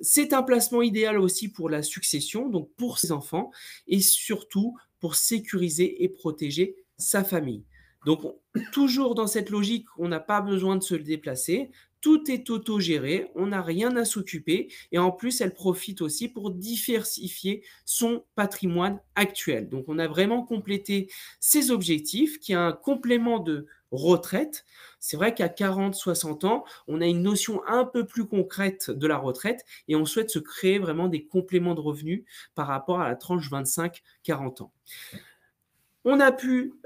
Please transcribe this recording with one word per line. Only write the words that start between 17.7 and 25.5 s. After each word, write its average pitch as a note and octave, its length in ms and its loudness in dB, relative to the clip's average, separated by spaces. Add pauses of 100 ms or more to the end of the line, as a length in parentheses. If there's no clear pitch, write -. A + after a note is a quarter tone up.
son A#3 400 0 (120)
patrimoine G3 640 0 (160)
actuel. E3 520 0
Donc, C3 200 -6
on D#3 100 -2
a E3 80 0
vraiment G3+ 380 2
complété G3 640 -2 (300)
ses C4 320 4
objectifs, F#3 640 0
qui - 140 -4
est F#3 40 4
un E3+ 160 4
complément A#3+ 680 2
de D3+ 260 -4 (240)
retraite. F3 760 2 (360)
C'est - 160 -6
vrai G#3 180 2
qu'à F#3+ 140 0
quarante, F#3+ 480 0